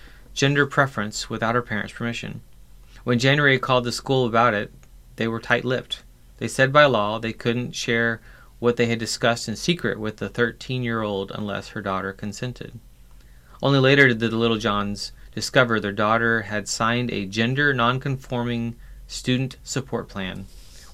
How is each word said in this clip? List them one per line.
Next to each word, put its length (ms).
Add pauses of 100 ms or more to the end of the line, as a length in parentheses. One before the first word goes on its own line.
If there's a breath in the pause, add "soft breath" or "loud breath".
(340 loud breath)
gender 320
preference 640
without 260
her 60
parents' 320
permission. 480 (600 soft breath)
When 160
January 400
called 240
the 80
school 340
about 280
it, 200 (440)
they 100
were 120
tight-lipped. 640 (340)
They 100
said 260
by 120
law 340
they 140
couldn't 420
share 460 (380 loud breath)
what 180
they 100
had 100
discussed 500
in 80
secret 440
with 180
the 120
thirteen-year-old 1080
unless 340
her 120
daughter 320
consented. 640 (840 soft breath)
Only 180
later 280
did 120
the 100
Littlejohns 840 (220 soft breath)
discover 460
their 120
daughter 520
had 240
signed 440
a 140
gender 480
nonconforming 1000 (320 soft breath)
student 560
support 440
plan 380 (480 loud breath)